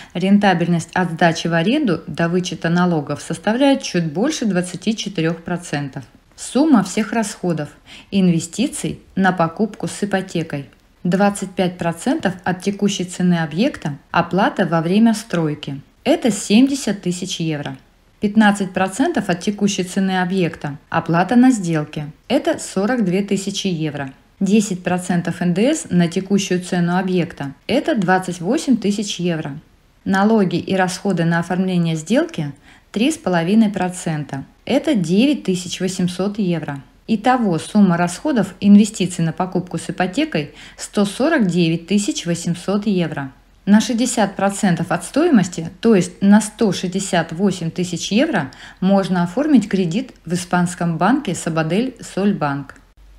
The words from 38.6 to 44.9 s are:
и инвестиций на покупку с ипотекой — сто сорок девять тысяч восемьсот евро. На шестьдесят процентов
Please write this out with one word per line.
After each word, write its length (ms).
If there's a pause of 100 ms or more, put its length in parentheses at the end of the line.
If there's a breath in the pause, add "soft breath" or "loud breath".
и 80
инвестиций 560
на 80
покупку 440
с 140
ипотекой — 640 (220 loud breath)
сто 280
сорок 420
девять 420
тысяч 380
восемьсот 600
евро. 460 (340)
На 140
шестьдесят 540
процентов 560